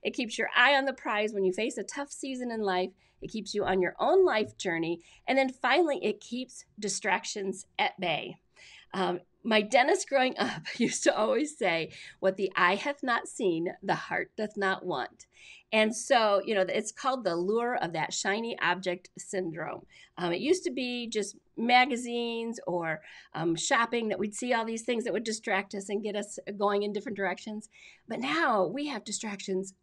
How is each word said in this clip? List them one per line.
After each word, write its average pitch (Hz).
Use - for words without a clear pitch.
It 214
keeps 233
your 233
eye 262
on 269
the 262
prize 214
when 196
you 185
face 220
a 214
tough 285
season 254
in 220
life. 185
It -
keeps -
you 202
on 185
your 175
own 359
life 220
journey. 165
And 254
then 262
finally, 285
it 214
keeps 254
distractions 190
at 202
bay. 165
Um, 180
my 220
dentist 262
growing 262
up 196
<laughs> -
used -
to 302
always 226
say, 165
"What 190
the 190
eye 180
hath 285
not 247
seen, 175
the 190
heart -
doth 214
not 196
want." 143
And 220
so, 220
you 220
know, 190
it's 214
called 262
the 175
lure 226
of 170
that 156
shiny 226
object 180
syndrome. 165
Um, 175
it 175
used 339
to 349
be 247
just 214
magazines 233
or, 165
um, 165
shopping 233
that 214
we'd 208
see 247
all 226
these 226
things 233
that 220
would 254
distract 214
us 196
and 208
get 208
us 208
going 202
in 208
different 196
directions. 196
But 226
now 262
we 277
have 247
distractions 196